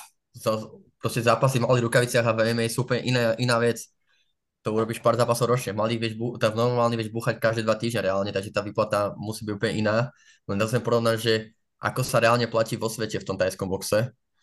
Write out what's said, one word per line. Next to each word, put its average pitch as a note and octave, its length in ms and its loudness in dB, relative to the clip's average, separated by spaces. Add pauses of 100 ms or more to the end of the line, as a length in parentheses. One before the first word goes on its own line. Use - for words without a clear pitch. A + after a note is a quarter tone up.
(340)
za-, A2 320 -2 (320)
proste A#2+ 240 -2
zápasy A#2 400 4
v A#2+ 80 0
malých B2 180 4
rukaviciach A#2+ 380 2
a A2+ 100 2
V A2+ 60 2 (100)
M A#2 100 0
A A2+ 60 2
sú A#2 160 -2
úplne A#2+ 220 -2
iná, A#2+ 320 2
iná B2 240 2
vec. A#2 240 0 (800)
To G#2+ 80 -2
urobíš A2 260 -2
pár A#2 160 4
zápasov A#2+ 380 2
ročne. B2+ 180 0
V G#2 80 -4
malých A2+ 220 0
vieš A2+ 160 -2
bu-, A#2 240 -6
tak A2 160 2
v - 20 2
normálnych A#2+ 400 2
vieš G#2+ 140 -6
búchať A2+ 260 -4
každé A2+ 240 0
dva A2 140 2
týždne A2+ 260 -2
reálne, G2 300 -2
takže G2 180 -4
tá G2+ 140 -2
výplata G#2 500 -2
musí G#2+ 300 -10
byť G#2 100 -4
úplne G2+ 220 -2
iná. G#2+ 340 0 (380)
Len G2+ 80 -2
dá G#2+ 80 2
sa A2+ 160 0
porovnať, A#2 400 2
že A2+ 120 2 (460)
ako G#2+ 220 -4
sa B2+ 160 -2
reálne A2+ 320 4
platí A2+ 260 0
vo A2 140 -4
svete G#2+ 320 -6
v - 80 -10
tom F#2+ 80 -4
tajskom F#2 320 -2
boxe. G#2 420 -2 (320)